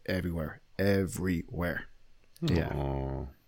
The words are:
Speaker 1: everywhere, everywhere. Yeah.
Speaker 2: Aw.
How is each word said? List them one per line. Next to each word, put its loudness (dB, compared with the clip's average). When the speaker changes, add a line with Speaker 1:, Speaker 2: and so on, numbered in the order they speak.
Speaker 1:
everywhere, -2
everywhere. 2
Yeah. 4
Speaker 2:
Aw. -2